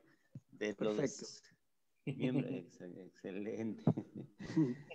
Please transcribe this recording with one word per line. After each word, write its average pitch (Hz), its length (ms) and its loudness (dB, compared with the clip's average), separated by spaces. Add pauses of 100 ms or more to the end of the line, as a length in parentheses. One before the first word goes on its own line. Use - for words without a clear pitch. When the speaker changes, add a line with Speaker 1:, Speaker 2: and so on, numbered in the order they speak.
(520)
Speaker 1:
de 107 260 0
los 107 180 4
Speaker 2:
Perfecto. - 300 0 (800)
Speaker 1:
miembros? 127 460 2
Ex-, - 280 -8
excelente. 98 1000 -4 (560)
Speaker 2:
<laughs> - 560 2